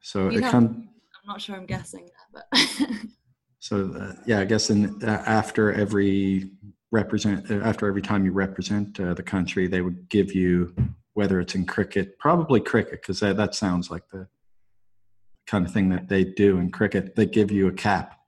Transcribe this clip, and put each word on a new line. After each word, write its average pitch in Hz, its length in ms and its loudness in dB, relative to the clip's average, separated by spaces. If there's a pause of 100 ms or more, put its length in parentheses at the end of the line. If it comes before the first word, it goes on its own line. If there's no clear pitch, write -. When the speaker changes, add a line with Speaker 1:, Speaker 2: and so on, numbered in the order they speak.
Speaker 1:
so 190 280 0
Speaker 2:
You 226 100 2
Speaker 1:
it 233 40 0
Speaker 2:
have 247 80 0
Speaker 1:
come- 117 380 2 (340)
Speaker 2:
I'm 208 40 -18
not 208 140 -12
sure 202 140 -10
I'm 185 100 -14
guessing 185 420 -10 (260)
that, - 180 -18
but 254 560 0
<laughs> - 0 - (520)
Speaker 1:
So, 98 380 -2
uh, 98 160 -10 (140)
yeah, 107 140 4
I 92 40 2
guess 107 240 2
in, 104 360 2
uh, 107 200 0
after 107 460 2
every 98 800 2 (400)
represent, 104 580 0
uh, 101 140 -2
after 107 240 0
every 98 140 0
time 98 240 0
you 90 80 2
represent, 98 680 -4
uh, 90 140 -2
the 87 100 -6
country, 92 440 -2
they 92 120 0
would 90 300 -6
give 98 260 2
you, 90 400 2 (380)
whether 98 260 0
it's 87 160 -6
in 92 100 -2
cricket, - 540 -4
probably 156 400 4
cricket, - 420 -2
'cause 92 200 -6
that, 98 160 2
that 104 180 -2
sounds 90 340 -2
like 85 200 -10
the 95 180 -14 (1200)
kind 95 180 0
of 85 60 -8
thing 98 180 2
that 90 200 -4
they 95 160 2
do 98 320 4
in 90 140 -2
cricket. - 440 -2
They 107 100 4
give 104 260 2
you 98 180 2
a - 20 0
cap. 92 560 -2